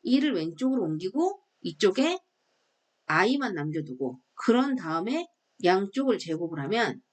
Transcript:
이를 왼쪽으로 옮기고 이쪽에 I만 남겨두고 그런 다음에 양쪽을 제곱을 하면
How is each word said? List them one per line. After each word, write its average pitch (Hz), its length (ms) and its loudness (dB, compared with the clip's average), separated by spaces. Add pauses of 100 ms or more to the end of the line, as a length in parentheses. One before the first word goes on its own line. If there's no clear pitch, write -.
이를 262 320 2
왼쪽으로 190 500 -2
옮기고 190 560 -2 (220)
이쪽에 214 560 2 (880)
I만 220 480 0
남겨두고 147 680 -6 (140)
그런 254 420 2
다음에 208 520 -4 (360)
양쪽을 196 540 2
제곱을 165 440 -6
하면 208 400 -2 (120)